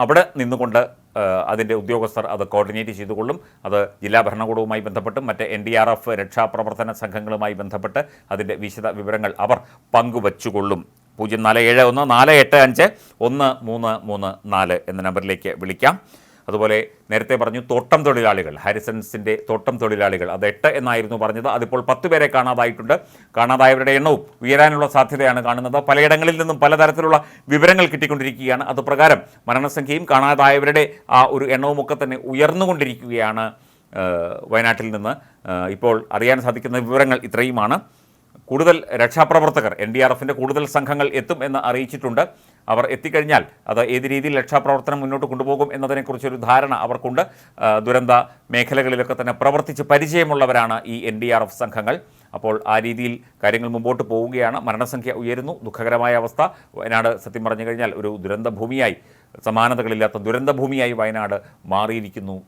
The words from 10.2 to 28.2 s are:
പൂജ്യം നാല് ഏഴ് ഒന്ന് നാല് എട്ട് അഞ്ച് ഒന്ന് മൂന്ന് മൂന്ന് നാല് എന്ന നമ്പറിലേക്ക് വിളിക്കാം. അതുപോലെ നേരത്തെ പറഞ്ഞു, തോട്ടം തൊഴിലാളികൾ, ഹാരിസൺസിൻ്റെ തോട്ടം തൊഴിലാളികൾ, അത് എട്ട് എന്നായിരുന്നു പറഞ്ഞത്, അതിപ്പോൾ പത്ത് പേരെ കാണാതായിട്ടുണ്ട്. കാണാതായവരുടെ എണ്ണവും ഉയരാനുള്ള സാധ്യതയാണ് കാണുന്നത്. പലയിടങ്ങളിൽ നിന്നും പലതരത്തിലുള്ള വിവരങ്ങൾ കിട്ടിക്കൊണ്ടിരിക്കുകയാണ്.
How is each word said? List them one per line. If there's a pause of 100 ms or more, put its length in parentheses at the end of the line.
പൂജ്യം
നാല്
ഏഴ്
ഒന്ന്
നാല് (100)
എട്ട്
അഞ്ച് (400)
ഒന്ന്
മൂന്ന്
മൂന്ന് (240)
നാല്
എന്ന
നമ്പറിലേക്ക്
വിളിക്കാം. (540)
അതുപോലെ (340)
നേരത്തെ
പറഞ്ഞു, (100)
തോട്ടം
തൊഴിലാളികൾ, (100)
ഹാരിസൺസിൻ്റെ (140)
തോട്ടം
തൊഴിലാളികൾ,
അത്
എട്ട് (120)
എന്നായിരുന്നു
പറഞ്ഞത്,
അതിപ്പോൾ
പത്ത്
പേരെ
കാണാതായിട്ടുണ്ട്. (360)
കാണാതായവരുടെ
എണ്ണവും (200)
ഉയരാനുള്ള
സാധ്യതയാണ്
കാണുന്നത്. (100)
പലയിടങ്ങളിൽ
നിന്നും
പലതരത്തിലുള്ള (240)
വിവരങ്ങൾ
കിട്ടിക്കൊണ്ടിരിക്കുകയാണ്.